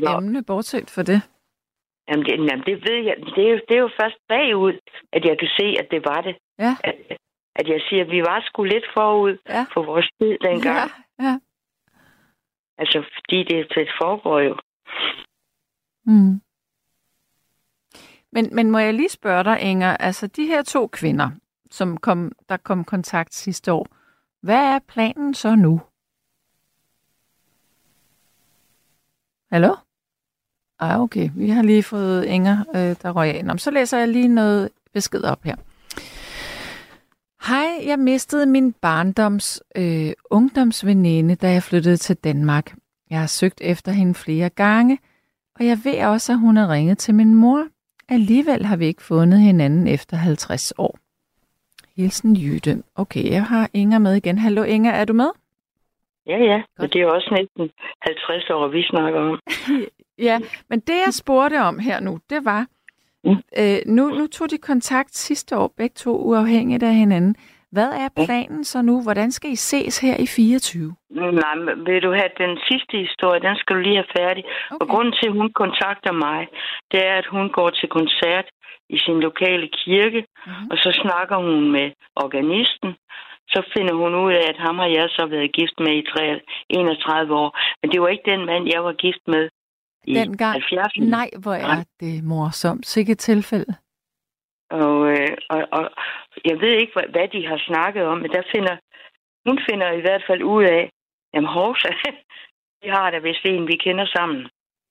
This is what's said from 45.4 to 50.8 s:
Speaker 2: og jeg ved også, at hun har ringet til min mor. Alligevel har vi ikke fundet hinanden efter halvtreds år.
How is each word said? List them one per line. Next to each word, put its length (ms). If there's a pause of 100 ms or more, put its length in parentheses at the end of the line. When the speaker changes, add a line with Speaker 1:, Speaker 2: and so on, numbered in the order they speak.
Speaker 2:
og 100
jeg 180
ved 220
også, 280
at 60
hun 180
har 160
ringet 240
til 180
min 200
mor. 320 (420)
Alligevel 560
har 120
vi 80
ikke 180
fundet 360
hinanden 480
efter 300
halvtreds 600
år. 200 (960)